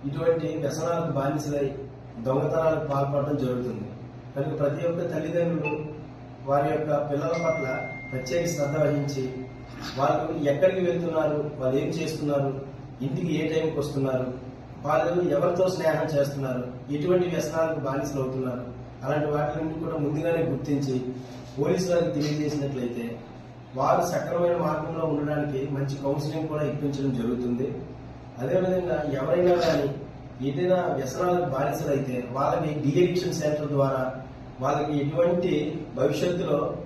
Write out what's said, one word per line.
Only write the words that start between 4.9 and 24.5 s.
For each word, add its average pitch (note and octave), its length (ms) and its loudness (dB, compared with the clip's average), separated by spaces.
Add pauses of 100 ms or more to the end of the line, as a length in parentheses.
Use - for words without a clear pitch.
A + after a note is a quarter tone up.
తల్లిదండ్రులు D#3 840 -2 (500)
వారి C#3+ 240 4
యొక్క D3+ 420 0
పిల్లల D#3+ 220 0 (120)
పట్ల - 200 0 (460)
ప్రత్యేక E3 360 -2
శ్రద్ధ D3 300 0
వహించి C#3 560 0 (680)
వాళ్ళు D#3 500 2
ఎక్కడికి F#3 320 4
వెళ్తున్నారు, D#3+ 760 2
వాళ్ళు C3 220 2
ఏం - 80 0
చేస్తున్నారు, D3 760 0 (400)
ఇంటికి D#3 340 0
ఏ D3+ 180 0
టైంకి D#3+ 260 2
వస్తున్నారు, C3+ 540 0 (500)
వాళ్ళు E3+ 460 2
ఎవరితో F3 400 4
స్నేహం - 360 2
చేస్తున్నారు, C#3 880 0
ఎటువంటి F3+ 360 4
వ్యసనాలకు D#3+ 500 0
బానిసలు C#3 420 -2
అవుతున్నారు, B2+ 420 -2 (400)
అలాంటి D3 280 2
వాటి D3 320 0
నుండి D#3+ 160 -4
కూడా - 180 -2
ముందుగానే D3+ 460 2
గుర్తించి C3 680 0 (460)
పోలీసు F3 320 2
వారికి E3+ 200 4
తెలియజేసినట్లయితే C3+ 1080 -2 (560)
వారు C#3+ 300 4
సక్రమైన F3 520 2